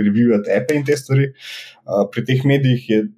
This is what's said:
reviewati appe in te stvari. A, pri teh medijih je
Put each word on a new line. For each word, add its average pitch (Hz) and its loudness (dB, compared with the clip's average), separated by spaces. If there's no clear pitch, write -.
reviewati 104 2
appe 131 0
in 139 -4
te 147 2
stvari. 135 0
A, 101 0
pri 117 -8
teh 131 0
medijih 135 2
je 107 2